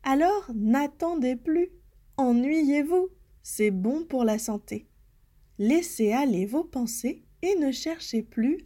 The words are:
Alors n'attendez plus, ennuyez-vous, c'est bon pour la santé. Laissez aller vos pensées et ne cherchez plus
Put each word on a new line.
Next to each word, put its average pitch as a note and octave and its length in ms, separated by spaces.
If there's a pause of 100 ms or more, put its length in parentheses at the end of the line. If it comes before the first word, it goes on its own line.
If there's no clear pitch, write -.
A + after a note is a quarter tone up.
Alors E4 520
n'attendez C4 800
plus, E4+ 340 (460)
ennuyez-vous, C#4+ 920 (320)
c'est G#3+ 280
bon A3+ 340
pour C4 200
la A3 140
santé. G#3+ 500 (720)
Laissez A3+ 540
aller A3+ 340
vos C#4+ 180
pensées B3+ 600 (180)
et F#4+ 140
ne C#4 160
cherchez B3+ 500
plus C4 440